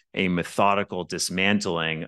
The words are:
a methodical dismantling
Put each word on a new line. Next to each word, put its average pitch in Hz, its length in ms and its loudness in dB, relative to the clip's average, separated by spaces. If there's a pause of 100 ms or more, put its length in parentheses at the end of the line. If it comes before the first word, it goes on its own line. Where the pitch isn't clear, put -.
(160)
a 98 120 0
methodical 95 760 0
dismantling 87 1040 0